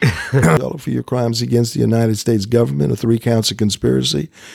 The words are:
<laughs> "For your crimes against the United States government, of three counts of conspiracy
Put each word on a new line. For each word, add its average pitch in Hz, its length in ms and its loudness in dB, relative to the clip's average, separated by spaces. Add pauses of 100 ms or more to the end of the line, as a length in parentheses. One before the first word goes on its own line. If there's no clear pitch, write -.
(320)
<laughs> 151 460 2
"For 139 120 -10
your 123 140 -2
crimes 117 380 -2
against 120 320 0
the - 60 -2
United 113 400 2
States 110 260 0
government, 127 460 0
of 113 80 -2
three 113 200 2
counts 113 320 0
of 101 60 -8
conspiracy 127 720 -2 (260)